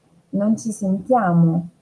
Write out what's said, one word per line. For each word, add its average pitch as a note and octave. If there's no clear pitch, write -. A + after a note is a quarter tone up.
non G#3
ci A3
sentiamo F3+